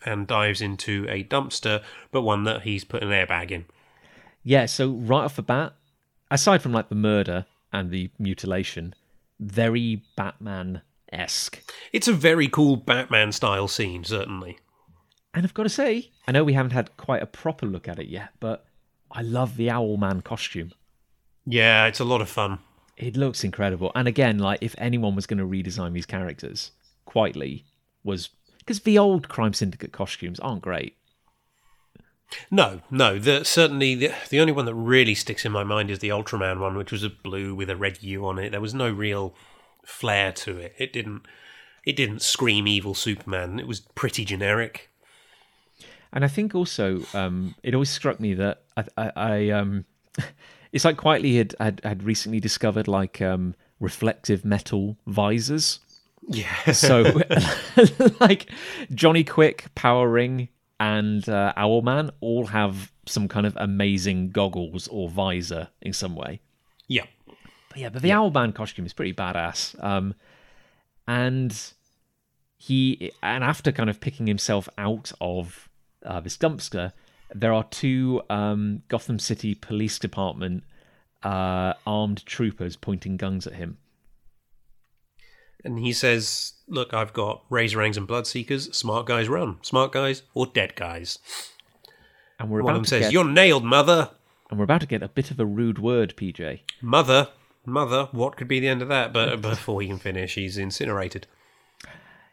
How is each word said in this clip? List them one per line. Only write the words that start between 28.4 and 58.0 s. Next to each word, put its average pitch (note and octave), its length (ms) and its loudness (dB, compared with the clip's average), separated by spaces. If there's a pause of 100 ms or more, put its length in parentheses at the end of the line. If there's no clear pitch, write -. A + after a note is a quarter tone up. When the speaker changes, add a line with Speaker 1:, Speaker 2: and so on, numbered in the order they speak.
Speaker 2:
'cause G#3 140 -6
the G#3+ 180 6
old G3 320 4
Crime A2 240 0
Syndicate - 380 -4
costumes F2 480 -8
aren't A2+ 200 -6
great. F2 360 -6 (1500)
Speaker 1:
No, G#2+ 400 4
no. B2 280 4
The, C#3+ 260 4
certainly, C#3 500 4
the, C#3+ 180 0 (160)
the C#3 120 4
only D#3+ 120 6
one C#3 140 0
that A2+ 80 -4
really A#2 400 4
sticks - 320 -6
in G#2 60 -2
my G2+ 120 0
mind G#2 260 0
is F#2+ 100 -6
the G#2 100 -2
Ultraman G2 500 -2
one, F#2+ 160 -2
which G2+ 160 -8
was G#2 100 -6
a G#2+ 80 -4
blue G2 440 -8
with F#2+ 160 -6
a F2+ 60 -4
red G2 260 -4
U G2 240 -6
on F#2 120 -4
it. G2+ 120 -6
There G2+ 100 -6
was G#2+ 140 -6
no B2+ 160 -2
real G2+ 440 -4 (500)
flair G2+ 480 -2
to F#2 260 -10
it. F2 200 -14
It C3 140 -8
didn't, G#2+ 340 -10 (600)
it C#3 100 0
didn't A2 260 -2
scream G#2 460 2
evil G2+ 260 -2
Superman. F#2+ 640 -6
It C3 80 -10
was A#2 140 -8
pretty - 460 -6
generic. G#2 640 -2 (1200)
Speaker 2:
And C3+ 120 0
I C#3 40 2
think G#3 260 -2
also, G2+ 480 0 (120)
um, F#2 480 -4
it B2+ 120 -2
always C#3 160 2
struck - 300 -4
me G#2 140 0
that G2 280 -2 (140)
I, G#2+ 80 -4 (140)
I, A2 180 -4
I, G#2 340 0
um, G2+ 360 -2 (320)
<laughs> - 540 -12
it's C#3 120 0
like E3 140 4
Quitely C#3+ 400 4
had, G#2+ 220 2
had, G#2+ 240 0
had G#2 180 -4
recently A2 380 -2
discovered, G#2+ 480 0
like, G2 340 0
um, F#2 320 0 (260)
reflective G#2 640 -2
metal G#2 520 -2 (100)
visors. A2+ 760 0 (480)
Speaker 1:
Yeah. A2 340 -4
<laughs> D#3 100 4
Speaker 2:
So, B2 480 8 (500)
<laughs> - 500 8